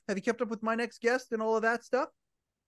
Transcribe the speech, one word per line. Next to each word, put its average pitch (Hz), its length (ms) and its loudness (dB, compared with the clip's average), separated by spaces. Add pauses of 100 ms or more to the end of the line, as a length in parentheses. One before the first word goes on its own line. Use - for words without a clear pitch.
Have 202 80 -2
you 190 60 -4
kept 233 180 0
up 240 80 -2
with 220 140 -6
my 220 120 0
next 233 260 -4
guest 247 320 0
and 220 80 0
all 220 140 2
of 220 80 2
that 233 220 0
stuff? - 240 0 (600)